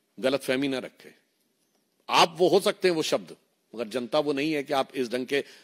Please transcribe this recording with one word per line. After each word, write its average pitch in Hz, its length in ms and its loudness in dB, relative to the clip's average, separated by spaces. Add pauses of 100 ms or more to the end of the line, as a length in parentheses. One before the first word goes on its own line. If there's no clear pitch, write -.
(200)
गलतफहमी 135 480 -2
ना 131 100 -4
रखे। - 360 -16 (920)
आप 165 300 4
वो 180 100 6
हो 185 120 6
सकते 185 280 0
हैं 175 60 2
वो 156 80 -2
शब्द, 107 340 -4 (380)
मगर 113 140 -8
जनता 123 300 -4
वो 147 140 0
नहीं 143 200 -2
है 147 100 -4
कि 139 100 -6
आप 135 220 0
इस 131 140 -4
ढंग 123 180 -4
के 139 180 -2 (200)